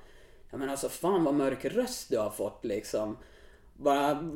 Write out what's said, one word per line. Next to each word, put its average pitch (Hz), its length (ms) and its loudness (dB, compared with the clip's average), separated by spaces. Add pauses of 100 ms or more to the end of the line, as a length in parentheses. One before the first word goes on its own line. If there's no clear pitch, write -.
(500)
"Ja, - 80 -10
men 139 120 -2
alltså, 139 180 -2
fan 180 360 2
vad 143 100 4
mörk 135 300 2
röst 220 460 -2
du 127 80 2
har 107 120 0
fått", - 340 -6
liksom. 107 520 -2 (600)
Bara 143 600 2